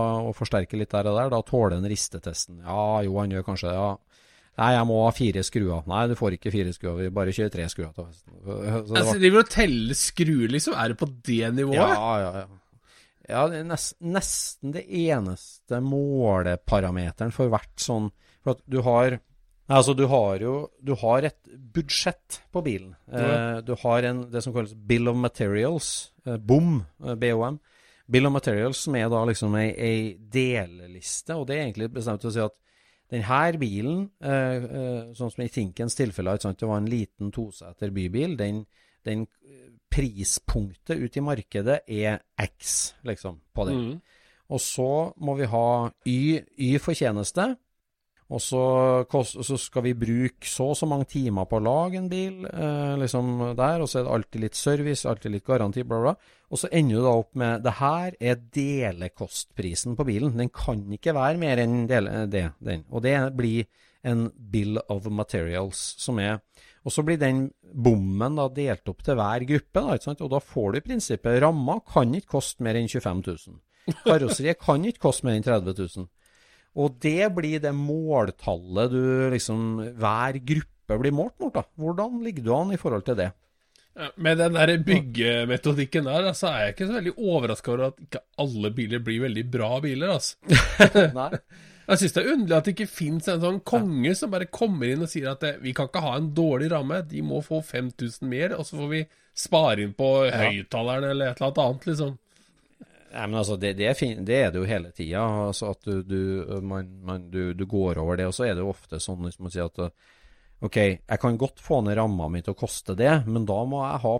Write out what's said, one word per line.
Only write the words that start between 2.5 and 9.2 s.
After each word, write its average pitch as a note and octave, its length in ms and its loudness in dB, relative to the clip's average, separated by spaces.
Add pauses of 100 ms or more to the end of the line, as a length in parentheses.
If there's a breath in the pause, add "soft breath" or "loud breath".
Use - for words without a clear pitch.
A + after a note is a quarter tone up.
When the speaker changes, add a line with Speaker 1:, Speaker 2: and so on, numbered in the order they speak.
Speaker 1:
Ja, G#2 380 0
jo, G2 160 0
han G2+ 140 0
gjør F#2+ 120 -2
kanskje F#2 280 -4
det, F2+ 40 -2
ja. G2 220 -2 (600 soft breath)
Nei, A#2 160 4
jeg A#2 120 4
må A2+ 180 4
ha A2+ 80 6
fire G2 320 0
skruer. F2+ 440 0
Nei, G#2 200 0
du A#2+ 80 0
får G2 220 0
ikke - 160 -6
fire F#2+ 180 0
skruer, F2 300 -6
vi F#2 80 -2
bare F#2+ 240 0
kjører G#2+ 180 0
tre F2 160 -6
skruer E2 280 -8
til F2 100 -12
festen. E2+ 280 -20 (120)
Så G2 160 -8
det G#2+ 120 -2
Speaker 2:
Altså, G#2+ 200 -4
Speaker 1:
var A2 260 4
Speaker 2:
driver F#3 120 8